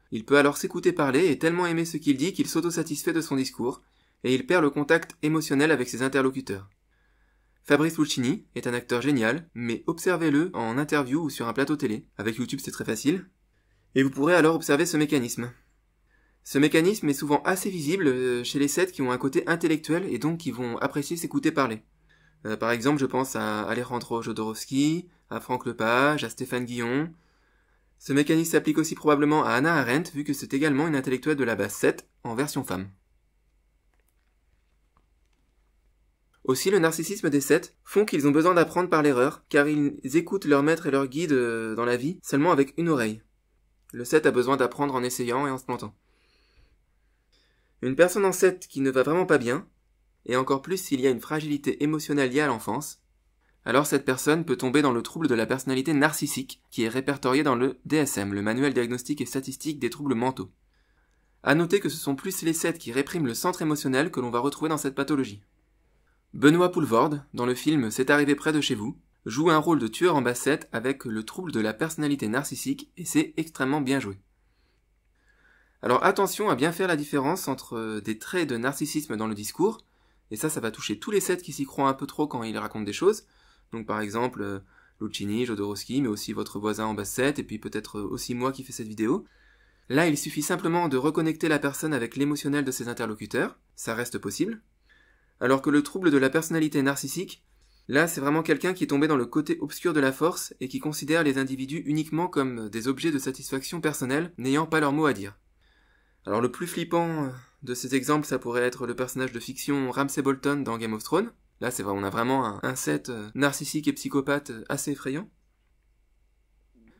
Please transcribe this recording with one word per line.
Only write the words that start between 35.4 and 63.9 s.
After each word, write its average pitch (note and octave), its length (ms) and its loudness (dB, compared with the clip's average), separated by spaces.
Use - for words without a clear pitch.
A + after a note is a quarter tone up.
Aussi, C3 260 2
le G3+ 80 6
narcissisme E3 500 0
des C#3+ 140 4
sept D#3+ 420 2
font G#3 220 2
qu'ils D3 200 2
ont D3 60 6
besoin D#3+ 220 6
d'apprendre F3 340 4
par D#3+ 140 2
l'erreur, C#3 480 2
car D3 180 6
ils D3 480 0
écoutent E3+ 300 0
leur C#3+ 160 6
maître E3 240 2
et C#3+ 40 -2
leur C#3 160 2
guide, D3+ 260 -2
euh, A2+ 420 0
dans A#2 100 -2
la B2 140 2
vie D3+ 240 -4
seulement D#3 300 2
avec C#3 260 4
une E3+ 100 0
oreille. A2 320 0
Le A#2+ 140 -10
sept D#3 180 4
a C#3+ 60 6
besoin B2 260 4
d'apprendre C3 380 0
en B2 80 -2
essayant B2 440 -2
et C3+ 40 -2
en C3 80 -6
se - 60 -20
plantant. A#2 300 -8
Une C3 140 -2
personne F3+ 280 6
en F#3 80 4
sept F#3 360 2
qui C#3 120 -6
ne C3+ 100 2
va B2+ 120 4
vraiment E3+ 240 2
pas D#3 120 6
bien, B2 280 -2
et A#2+ 100 0
encore C3+ 240 2
plus E3+ 160 -4
s'il C#3+ 240 -2
y C3 60 4
a C3+ 40 6
une A#2 100 0
fragilité D3 640 -2
émotionnelle D3 480 0
liée C#3 120 2
à D3+ 40 2
l'enfance, A#2+ 540 -4
alors C3+ 220 4
cette C#3 180 0
personne D3 400 2
peut B2 120 0
tomber C3 260 2
dans C#3 100 4
le A#2 100 0
trouble D#3 260 -2
de B2+ 60 2
la A2+ 120 2
personnalité C3+ 480 0
narcissique, C#3+ 760 0
qui A#2+ 120 -2
est A2 60 2
répertorié C3+ 540 0
dans C3+ 140 2
le B2+ 300 0
D D3 100 0
S C#3+ 220 0
M, G2+ 160 -2
le G2+ 80 -2
manuel B2 320 2
diagnostique B2 480 -2
et A#2 40 -6
statistique C3+ 520 -6
des A#2+ 120 -2
troubles C#3 240 -2
mentaux. A#2 380 -4
À C#3 120 4
noter E3+ 260 4
que E3+ 80 0
ce C#3+ 80 -4
sont C#3 200 -2
plus F#3 260 -6
les D#3+ 100 2
sept E3 260 -2
qui A#2 140 -10
répriment C#3 340 0
le A2+ 80 -2
centre F3+ 280 -2
émotionnel D3 480 0